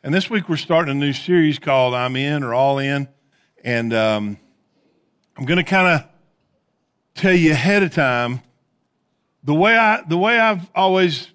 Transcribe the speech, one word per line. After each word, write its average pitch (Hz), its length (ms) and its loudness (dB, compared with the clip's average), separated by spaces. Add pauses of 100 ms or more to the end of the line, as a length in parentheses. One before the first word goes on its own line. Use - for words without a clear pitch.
And 147 120 -4
this 190 160 -2
week 208 180 -4
we're 165 80 -2
starting 160 360 0
a 139 60 -4
new 143 140 -2
series 156 460 0
called 131 340 0
I'm 123 240 -4
In 143 280 -4
or 117 100 -4
All 139 240 2
In. 139 300 -4 (540)
And, 117 300 -2
um, 107 460 -2 (1000)
I'm 139 80 -10
gonna 170 200 0
kinda 185 440 0 (1040)
tell 185 200 0
you 165 180 4
ahead 185 300 2
of 175 100 -2
time, 123 500 -2 (1000)
the 147 120 -2
way 208 220 4
I, 220 260 2
the 170 160 -4
way 220 200 0
I've 214 360 0
always 185 600 0